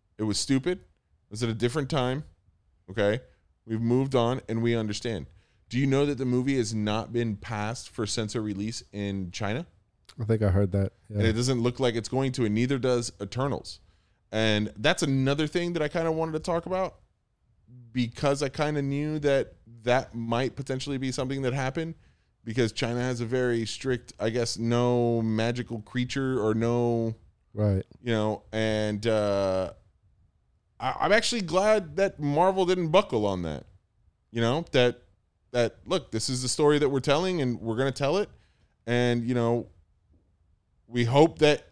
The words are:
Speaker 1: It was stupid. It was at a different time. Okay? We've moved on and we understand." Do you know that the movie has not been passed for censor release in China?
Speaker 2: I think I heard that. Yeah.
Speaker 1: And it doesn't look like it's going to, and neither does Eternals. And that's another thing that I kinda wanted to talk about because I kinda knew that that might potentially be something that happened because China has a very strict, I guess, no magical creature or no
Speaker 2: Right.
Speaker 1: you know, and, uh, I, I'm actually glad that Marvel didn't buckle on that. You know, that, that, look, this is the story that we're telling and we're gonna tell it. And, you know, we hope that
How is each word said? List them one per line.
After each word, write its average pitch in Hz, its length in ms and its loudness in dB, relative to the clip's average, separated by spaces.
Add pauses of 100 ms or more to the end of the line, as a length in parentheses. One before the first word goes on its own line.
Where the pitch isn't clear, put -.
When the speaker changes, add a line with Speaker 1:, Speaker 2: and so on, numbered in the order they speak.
(180)
Speaker 1:
It 107 60 -4
was 104 140 -2
stupid. 135 420 0
It - 520 -20
was 107 120 -8
at 117 60 0
a 113 40 -2
different 123 360 -2
time. 131 360 -2 (640)
Okay? 104 320 0 (440)
We've 113 160 -4
moved 131 340 2
on 120 340 2
and 113 120 -2
we 117 140 2
understand." 107 520 -4 (420)
Do 117 100 -4
you 139 80 2
know 139 180 4
that 143 120 -2
the 131 80 -4
movie 127 320 0
has 110 180 -2
not 107 380 -2
been 113 240 -2
passed 110 520 -6
for 113 160 -4
censor 110 360 -4
release 107 500 -6
in 98 400 -4
China? 113 340 -4 (540)
Speaker 2:
I 120 60 -6
think 110 160 2
I 101 80 4
heard 95 240 2
that. 98 200 0 (160)
Yeah. 104 100 -4
Speaker 1:
And 110 80 4
it 110 60 4
doesn't 123 280 0
look 120 180 -2
like 123 160 2
it's 113 140 -4
going 135 240 0
to, 123 120 0
and 104 100 0
neither 127 220 2
does 123 340 0 (100)
Eternals. 117 580 -6 (520)
And 107 460 2
that's 147 260 0
another 139 440 0
thing 175 260 -2
that 165 80 -2
I 151 80 0
kinda 165 220 -2
wanted 160 220 -2
to 156 60 -4
talk 170 260 -4
about 185 300 -4 (1000)
because 139 500 0
I 139 60 -2
kinda 151 320 -2
knew 147 380 -2
that 139 340 2 (300)
that 123 320 0
might 117 420 -2
potentially 135 400 -6
be 131 160 -4
something 135 300 -4
that 123 100 0
happened 139 420 -4 (480)
because 117 280 0
China 120 300 -2
has 127 200 -2
a 117 40 -4
very 120 400 0
strict, - 540 -4
I 110 100 0
guess, 117 280 -2
no 120 640 2
magical 113 600 -2
creature 127 640 -2
or 110 80 2
no 117 600 0 (380)
Speaker 2:
Right. 104 320 2 (180)
Speaker 1:
you 120 100 0
know, 107 300 0 (100)
and, 107 540 0
uh, 98 640 2 (1080)
I, 131 220 -4
I'm 160 100 2
actually 226 300 2
glad 185 560 2
that 190 220 0
Marvel 175 480 2
didn't 180 220 0
buckle 151 360 2
on 95 160 0
that. 78 240 -6 (680)
You 117 100 -2
know, 127 220 2 (100)
that, 123 280 2 (500)
that, 120 340 0
look, 165 260 -4
this 113 180 -4
is 127 140 -4
the 127 60 -4
story 151 280 4
that 143 120 2
we're 135 100 0
telling 160 420 2
and 120 180 -2
we're 110 180 -4
gonna 135 140 0
tell 143 260 -2
it. 208 120 -2 (560)
And, 120 400 2
you 127 80 0
know, 117 340 0 (1200)
we 120 160 0
hope 143 360 6
that 147 320 6